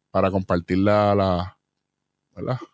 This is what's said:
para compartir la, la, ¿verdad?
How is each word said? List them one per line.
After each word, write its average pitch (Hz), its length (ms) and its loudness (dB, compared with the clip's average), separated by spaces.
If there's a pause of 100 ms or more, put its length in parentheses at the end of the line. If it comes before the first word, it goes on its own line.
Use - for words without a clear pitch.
para 95 220 0
compartir 92 460 -2
la, 104 360 2
la, 92 460 -2 (760)
¿verdad? 120 260 -8 (140)